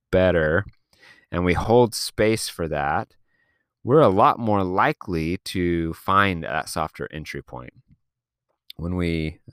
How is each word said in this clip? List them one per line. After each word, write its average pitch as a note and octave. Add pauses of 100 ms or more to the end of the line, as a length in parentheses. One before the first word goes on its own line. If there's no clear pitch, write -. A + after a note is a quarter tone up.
(120)
better, F2 (680)
and F2
we F2+
hold A2+
space -
for E2+
that, D2+ (680)
we're C3+
a B2
lot A2
more G#2
likely F#2
to E2+
find F#2+
that D2+
softer -
entry C#2+
point. B1 (1000)
When E2+
we, E2 (140)